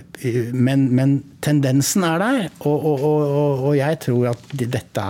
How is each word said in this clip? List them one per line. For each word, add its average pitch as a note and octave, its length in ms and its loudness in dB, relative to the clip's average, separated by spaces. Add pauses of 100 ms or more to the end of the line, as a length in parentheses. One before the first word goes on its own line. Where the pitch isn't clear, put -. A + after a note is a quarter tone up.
(180)
eh, A#2+ 340 -4
men, C3 380 2
men C3+ 280 2 (220)
tendensen C#3+ 640 0
er E3 160 0
der, A3 280 0 (100)
og, D3 200 0
og, C#3+ 220 0
og, D3+ 220 2
og, C#3+ 460 0
og D3 100 2
jeg D3 220 0
tror B2 320 0
at - 180 -10
de, B2+ 180 -4
dette G#2+ 420 -6